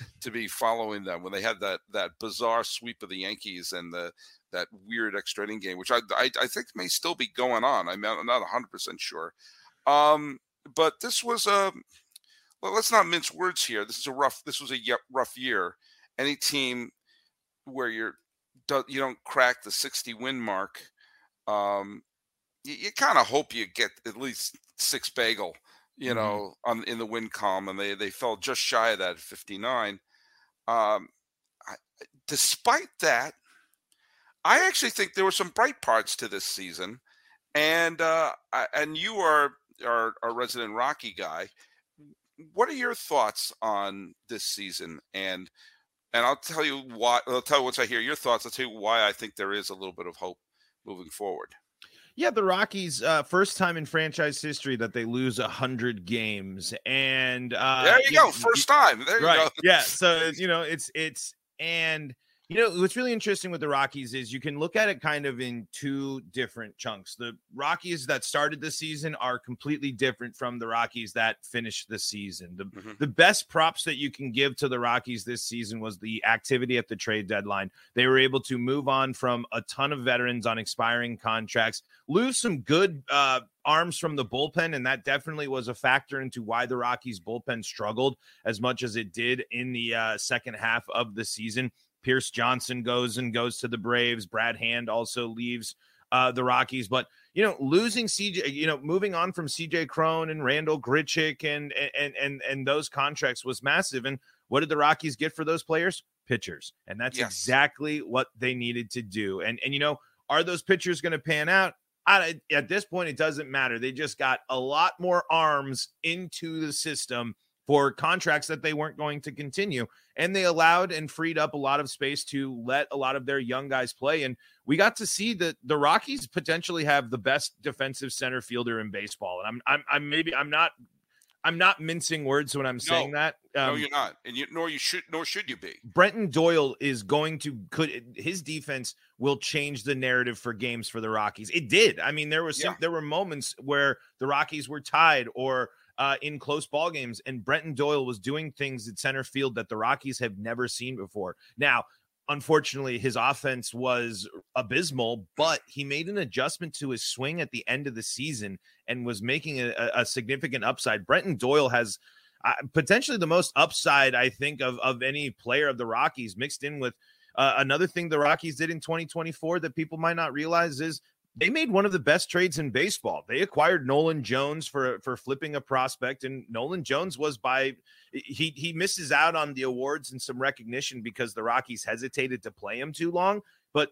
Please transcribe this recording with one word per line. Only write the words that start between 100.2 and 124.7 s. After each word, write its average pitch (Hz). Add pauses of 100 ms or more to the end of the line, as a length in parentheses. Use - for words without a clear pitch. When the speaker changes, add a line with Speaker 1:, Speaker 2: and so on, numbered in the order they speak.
Speaker 1:
and 156
Randall 151
Grichuk 156
and, 147 (240)
and, 143
and, 139
and 135
those 147
contracts 139
was 127
massive. 139
And 135 (300)
what 135
did 160
the 151
Rockies 147
get 156
for 156
those 160
players? 170 (240)
Pitchers. 90 (140)
And 98
that's 127
Speaker 2:
Yes. 117
Speaker 1:
exactly 143
what 123
they 127
needed 120
to 123
do. 98
And, 113
and, 131
you 139
know, 147 (280)
are 151
those 175
pitchers 180
gonna 160
pan 151
out? 190 (320)
I, 170 (100)
at 143
this 196
point, 175
it 143
doesn't 151
matter. 131
They 127
just 135
got 131 (100)
a 127
lot 147
more 175
arms 147 (120)
into 165
the 147
system 123 (320)
for 139
contracts 160
that 156
they 156
weren't 151
going 147
to 147
continue. 143 (320)
And 175
they 190
allowed 175
and 156
freed 165
up 156
a 147
lot 139
of 139
space 139
to 135
let 135
a 139
lot 135
of 131
their 139
young 131
guys 127
play. 147
And 127 (300)
we 143